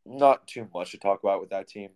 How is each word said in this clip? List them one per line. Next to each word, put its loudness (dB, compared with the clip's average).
not 4
too -12
much -8
to -16
talk 0
about 0
with -12
that -8
team. -16